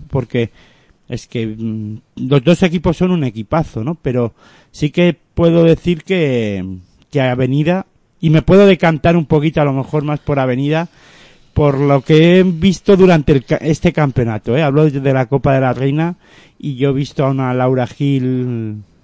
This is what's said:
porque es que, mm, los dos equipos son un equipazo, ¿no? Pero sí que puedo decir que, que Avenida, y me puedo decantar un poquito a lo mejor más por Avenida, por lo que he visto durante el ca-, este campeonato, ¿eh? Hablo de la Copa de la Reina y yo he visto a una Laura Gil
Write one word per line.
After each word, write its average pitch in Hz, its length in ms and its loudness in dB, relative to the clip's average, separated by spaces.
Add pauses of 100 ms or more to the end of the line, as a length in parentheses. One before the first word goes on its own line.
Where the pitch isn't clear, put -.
porque 120 420 -4 (580)
es 120 180 -10
que, 113 200 -8
mm, 110 500 -8 (180)
los 131 280 0
dos 170 200 2
equipos 175 320 -2
son 185 160 -2
un 165 140 -2
equipazo, 113 580 -6
¿no? 156 120 -6
Pero 120 380 -4 (380)
sí 151 200 -6
que 175 260 0 (160)
puedo 170 320 2
decir 165 380 0
que, 120 640 -2 (460)
que 139 100 -2
Avenida, 135 640 -2 (360)
y 165 80 0
me 156 120 4
puedo 190 240 6
decantar 170 520 2
un 165 80 0
poquito 156 360 0
a 147 40 2
lo 139 80 0
mejor 135 300 -4
más 147 160 -4
por 143 200 -4
Avenida, 139 480 -2 (640)
por 143 260 2
lo 143 220 2
que 170 380 4
he 185 40 4
visto 185 540 2
durante 175 340 4
el 139 140 2
ca-, 156 100 -2
este 156 380 -2
campeonato, 117 640 -2
¿eh? 165 60 0
Hablo 151 260 2
de 135 240 -2
la 131 140 0
Copa 139 260 0
de 135 80 2
la 131 100 0
Reina 143 440 -2 (440)
y 143 160 -8
yo 135 140 0
he 139 40 0
visto 139 320 -4
a 135 40 0
una 135 240 -2
Laura 127 340 0
Gil 127 960 -4 (200)